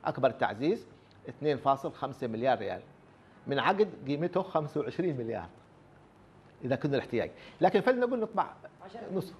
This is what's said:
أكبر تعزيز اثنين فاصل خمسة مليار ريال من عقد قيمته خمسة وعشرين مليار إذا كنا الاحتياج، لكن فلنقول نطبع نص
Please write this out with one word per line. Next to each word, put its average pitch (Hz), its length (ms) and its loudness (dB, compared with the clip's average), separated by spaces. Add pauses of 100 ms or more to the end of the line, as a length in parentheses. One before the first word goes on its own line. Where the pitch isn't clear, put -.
أكبر 131 260 2
تعزيز 120 560 0 (420)
اثنين 143 280 0
فاصل 139 360 2
خمسة 135 340 -6
مليار 117 300 2
ريال 95 240 -6 (640)
من 135 120 2
عقد 185 300 4 (180)
قيمته 170 340 0
خمسة 156 380 -2
وعشرين 160 380 -2
مليار 110 320 -6 (1160)
إذا 127 100 2
كنا 139 200 0
الاحتياج، 110 360 0 (300)
لكن 277 200 6
فلنقول 247 380 2
نطبع 214 340 -2 (600)
نص 190 260 -4